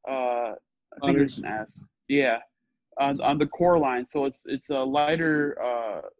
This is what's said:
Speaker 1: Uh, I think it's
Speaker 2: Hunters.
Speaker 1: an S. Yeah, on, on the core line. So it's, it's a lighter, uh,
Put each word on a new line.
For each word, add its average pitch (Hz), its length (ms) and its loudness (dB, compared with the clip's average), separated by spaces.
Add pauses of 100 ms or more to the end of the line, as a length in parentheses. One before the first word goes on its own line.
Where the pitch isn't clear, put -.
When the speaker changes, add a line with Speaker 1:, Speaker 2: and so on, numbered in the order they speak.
Speaker 1:
Uh, 131 60 -6
I 123 420 -2 (520)
think 139 120 4
it's 139 180 2
Speaker 2:
Hunters. - 20 -12
Speaker 1:
an - 80 -10
S. 107 380 -8 (240)
Yeah, 131 300 2 (640)
on, 139 200 0
on 147 180 2
the 151 80 2
core 175 340 4
line. 123 260 0
So - 200 -2
it's, - 180 -6
it's - 260 -8
a 143 80 0
lighter, 147 800 0
uh, 113 420 -4 (180)